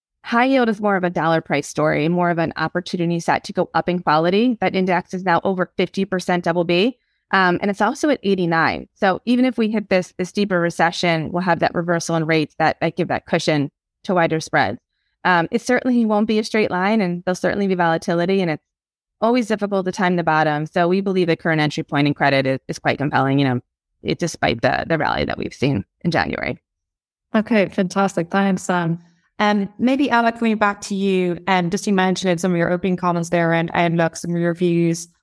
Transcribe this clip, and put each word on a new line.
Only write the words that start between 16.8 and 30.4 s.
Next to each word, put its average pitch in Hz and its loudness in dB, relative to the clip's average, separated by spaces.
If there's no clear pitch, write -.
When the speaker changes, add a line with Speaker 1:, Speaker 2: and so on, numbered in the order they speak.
Speaker 1:
and 175 -2
there'll 185 0
certainly 196 -2
be 190 0
volatility, 175 0
and 170 0
it's - -8
always 233 2
difficult 208 -2
to 185 0
time 180 0
the 170 0
bottom. 156 0
So 175 0
we 190 2
believe 185 0
the 165 2
current 160 0
entry 151 -2
point 147 0
in 143 0
credit 139 2
is, 135 -2
is - -10
quite - -2
compelling, 135 2
you 139 2
know, 127 0
it, - -2
despite - -2
the, - 0
the 165 0
rally 73 0
that - -6
we've - -8
seen 143 -2
in 175 -2
January. - -4
Speaker 2:
Okay, 214 2
fantastic. 190 -2
Thanks, 196 0
Sam. 170 -2
And 208 0
maybe, 262 2
Ella, 233 2
coming 226 0